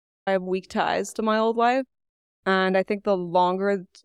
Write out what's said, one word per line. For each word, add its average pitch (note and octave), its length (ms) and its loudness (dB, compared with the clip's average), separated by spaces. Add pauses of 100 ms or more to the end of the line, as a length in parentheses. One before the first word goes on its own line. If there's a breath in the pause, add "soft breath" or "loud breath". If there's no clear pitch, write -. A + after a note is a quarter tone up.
(260)
I G3 60 0
have F#3+ 100 0
weak F#3 260 -4
ties F3+ 440 -2
to A3 100 -6
my A3 160 0
old A3+ 180 0
life. B3 280 2 (640)
And F#3+ 300 2
I F#3+ 60 2
think G3+ 220 -6
the G3+ 140 2
longer F3+ 640 0 (200)